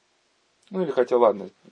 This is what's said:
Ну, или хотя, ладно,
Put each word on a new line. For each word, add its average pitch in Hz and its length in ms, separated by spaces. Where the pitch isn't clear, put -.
Ну, 190 120
или 156 100
хотя, 123 260
ладно, 101 320